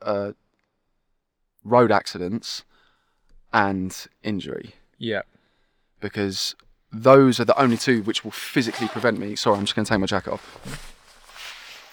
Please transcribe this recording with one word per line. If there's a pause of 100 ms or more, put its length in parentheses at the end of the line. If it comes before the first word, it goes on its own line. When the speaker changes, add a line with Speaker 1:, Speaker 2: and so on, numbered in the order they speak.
Speaker 1:
are (1300)
road
accidents (880)
and (160)
injury. (240)
Speaker 2:
Yeah. (800)
Speaker 1:
Because (360)
those
are
the
only
two
which
will
physically
prevent
me.
Sorry,
I'm
just
gonna
take
my
jacket
off. (1000)